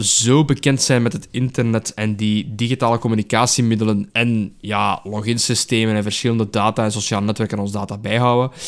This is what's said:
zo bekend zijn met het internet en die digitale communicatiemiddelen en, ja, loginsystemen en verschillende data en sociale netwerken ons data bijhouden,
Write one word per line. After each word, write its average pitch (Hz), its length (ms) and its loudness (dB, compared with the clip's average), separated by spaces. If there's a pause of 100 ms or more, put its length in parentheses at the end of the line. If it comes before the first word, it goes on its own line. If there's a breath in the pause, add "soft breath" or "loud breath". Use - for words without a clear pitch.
zo 123 440 4
bekend 139 360 2
zijn 127 200 2
met 117 120 0
het - 180 -10
internet 120 640 -2
en 107 220 -2
die 107 400 0
digitale 117 420 0
communicatiemiddelen 113 1120 0
en, 113 460 0
ja, 104 460 -2
loginsystemen 110 920 0
en 104 80 0
verschillende 110 460 0
data 110 340 0
en 107 80 0
sociale 104 340 -2
netwerken 107 340 -2
ons 101 120 -4
data 104 260 -6
bijhouden, 120 600 0 (100)